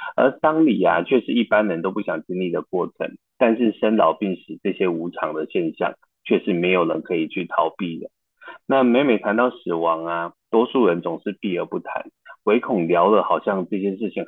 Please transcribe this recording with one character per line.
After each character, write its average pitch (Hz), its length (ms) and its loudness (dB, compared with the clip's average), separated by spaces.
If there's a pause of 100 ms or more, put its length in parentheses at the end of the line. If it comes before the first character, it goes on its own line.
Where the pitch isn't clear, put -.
(160)
而 131 240 2
丧 156 260 4
礼 104 180 2
啊， 87 200 4
却 123 180 2
是 - 120 -4
一 117 100 2
般 107 240 2
人 82 160 -2
都 95 80 0
不 104 100 -6
想 82 220 -6
经 92 160 -6
历 90 100 -2
的 90 140 -2
过 87 240 -4 (100)
程。 - 180 -6 (220)
但 117 200 4
是 117 160 2
生 110 220 0
老 82 180 4
病 95 220 -4
死 - 280 -14
这 95 100 -2
些 95 140 0
无 85 240 -4
常 78 220 -6
的 78 180 -4
现 82 240 -2
象， - 180 -4 (300)
却 104 200 0
是 104 100 -2
没 87 180 0
有 90 140 4
人 80 160 -2
可 90 140 -4
以 80 120 -2
去 87 180 -6
逃 82 320 -2
避 85 220 -6
的。 - 100 -14 (560)
那 135 180 2
每 123 200 4
每 120 160 2
谈 104 160 -2
到 123 160 2
死 - 220 -8
亡 82 320 -2
啊， 85 280 -6 (160)
多 113 160 4
数 120 220 2
人 87 140 2
总 82 200 -6
是 104 180 -6
避 92 200 -4
而 80 60 -4
不 87 140 -6
谈， - 300 -10 (340)
唯 110 160 4
恐 92 280 -2
聊 87 220 4
了， 101 140 4
好 82 200 0
像 98 260 -2
这 101 100 -4
件 98 180 -4
事 110 120 -4
情 - 180 -6